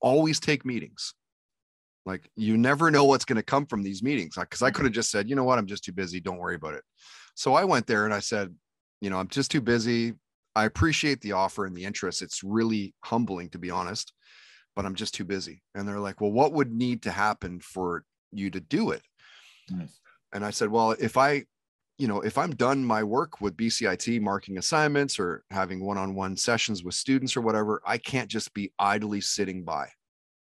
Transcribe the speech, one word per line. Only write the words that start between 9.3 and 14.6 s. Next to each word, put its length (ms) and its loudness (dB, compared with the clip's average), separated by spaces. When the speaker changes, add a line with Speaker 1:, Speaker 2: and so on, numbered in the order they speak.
Speaker 1:
too 120 2
busy. 500 2
I 120 4
appreciate 560 2
the 100 -4
offer 320 0
and 100 -8
the 120 -10
interest. 340 -4
It's 220 -10
really 600 0
humbling, 480 -2
to 80 -12
be 120 -8
honest, 420 -6